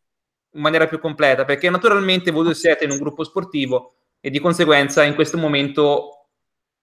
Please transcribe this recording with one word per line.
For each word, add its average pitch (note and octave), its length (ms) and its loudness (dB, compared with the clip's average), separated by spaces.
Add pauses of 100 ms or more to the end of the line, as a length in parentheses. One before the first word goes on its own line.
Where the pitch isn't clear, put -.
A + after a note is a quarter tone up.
(540)
in D3+ 80 -12
maniera D#3 260 2
più D#3+ 120 -8
completa, C#3+ 460 0
perché C#3+ 240 0
naturalmente F#3 640 0
voi D#3 120 0
due E3 120 0
siete D#3+ 300 0
in C#3+ 60 -2
un C#3 60 -4
gruppo D3 260 -8
sportivo C#3+ 680 -6 (260)
e C#3 120 -10
di C#3+ 80 -4
conseguenza D3+ 640 2
in C#3+ 100 0
questo D3 240 -2
momento D3 920 -2 (540)